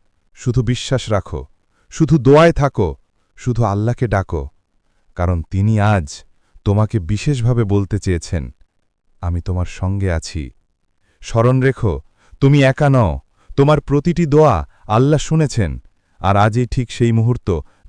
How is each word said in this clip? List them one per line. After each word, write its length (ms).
শুধু 300
বিশ্বাস 460
রাখো, 360
শুধু 280
দোয়ায় 340
থাকো, 440
শুধু 280
আল্লাহকে 440
ডাকো, 420
কারণ 260
তিনি 280
আজ 440
তোমাকে 340
বিশেষভাবে 640
বলতে 360
চেয়েছেন, 560
"আমি 200
তোমার 240
সঙ্গে 460
আছি।" 400
স্মরণ 400
রেখো, 400
তুমি 240
একা 260
নও, 300
তোমার 260
প্রতিটি 440
দোয়া 420
আল্লাহ 300
শুনেছেন। 640
আর 180
আজই 280
ঠিক 260
সেই 200
মুহূর্ত, 480